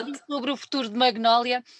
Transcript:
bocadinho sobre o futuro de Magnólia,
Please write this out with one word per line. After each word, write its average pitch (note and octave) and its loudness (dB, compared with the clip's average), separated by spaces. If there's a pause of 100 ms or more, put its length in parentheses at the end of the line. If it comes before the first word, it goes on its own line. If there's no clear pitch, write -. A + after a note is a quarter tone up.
bocadinho C#4+ -10
sobre C#4+ -4
o C4+ -2
futuro B3+ -4
de G#3 -10
Magnólia, A#3+ 2 (160)